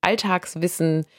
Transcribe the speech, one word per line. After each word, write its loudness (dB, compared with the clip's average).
Alltagswissen, 0